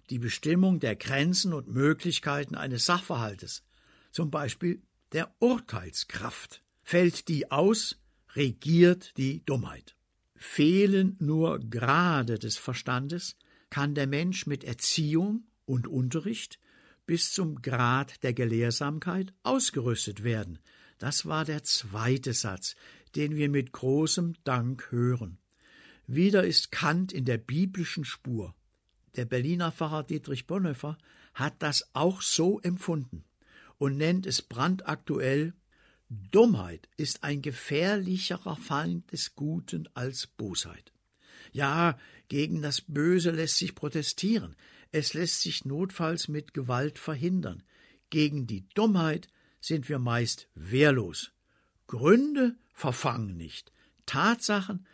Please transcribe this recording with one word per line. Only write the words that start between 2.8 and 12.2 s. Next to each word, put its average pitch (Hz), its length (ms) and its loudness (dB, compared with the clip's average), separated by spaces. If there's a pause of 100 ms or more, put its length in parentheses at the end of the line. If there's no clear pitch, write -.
Sachverhaltes, 123 800 -2 (480)
zum 160 200 -2
Beispiel 147 500 -4 (320)
der 160 260 -4
Urteilskraft. - 1200 -4 (200)
Fällt 175 480 2
die 147 220 -2
aus, 196 480 2 (360)
regiert 165 840 4
die 135 280 -2
Dummheit. - 500 -4 (400)
Fehlen 190 840 4
nur 156 400 2
Grade 123 760 2